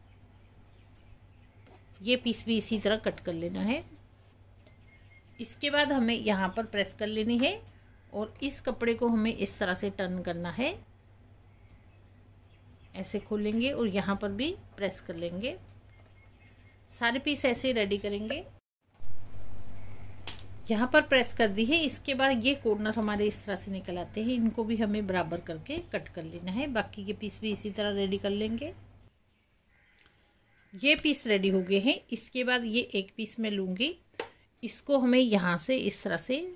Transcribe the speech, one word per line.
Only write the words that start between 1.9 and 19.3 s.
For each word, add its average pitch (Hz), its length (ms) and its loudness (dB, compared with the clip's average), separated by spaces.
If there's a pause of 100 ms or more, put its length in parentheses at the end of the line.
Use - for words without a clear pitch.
ये 240 160 2
पीस - 300 -2
भी 226 120 2
इसी 220 200 -2
तरह 202 200 2
कट 202 220 -4
कर 180 120 -6
लेना 175 280 -4
है। 254 220 0 (1600)
इसके 285 320 -4
बाद 294 220 4
हमें 233 240 4
यहाँ 190 400 2
पर 226 100 -2
प्रेस 196 280 -2
कर 214 120 -4
लेनी 220 320 2
है 285 140 4 (600)
और 214 300 -6
इस 269 180 -2
कपड़े 233 340 0
को 240 140 2
हमें 226 260 2
इस - 240 -4
तरह 185 160 0
से 196 160 -2
टर्न 185 320 -4
करना 175 300 -4
है। 277 220 -2 (2250)
ऐसे 190 260 -6
खोलेंगे 214 500 0
और 233 180 0
यहाँ 190 280 0
पर 202 160 -4
भी 277 220 -2 (220)
प्रेस 196 240 -4
कर 170 160 -10
लेंगे। 185 400 -6 (1300)
सारे 240 280 0
पीस 285 260 0
ऐसे 247 240 2
ही 247 60 4
रेडी 202 240 2
करेंगे। 214 460 -6 (2250)